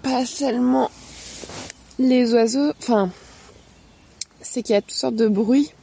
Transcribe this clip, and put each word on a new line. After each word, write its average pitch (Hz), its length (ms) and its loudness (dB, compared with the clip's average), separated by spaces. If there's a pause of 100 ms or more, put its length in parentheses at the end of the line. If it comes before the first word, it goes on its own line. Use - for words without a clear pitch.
pas 262 240 -2
seulement 254 640 0 (1080)
les 254 340 4
oiseaux, 240 460 2
enfin, 202 320 0 (1300)
c'est - 220 -8
qu'il 226 100 -2
y 202 40 4
a 202 40 2
toutes - 100 -16
sortes 254 240 -4
de 220 120 2
bruits. 226 440 2 (120)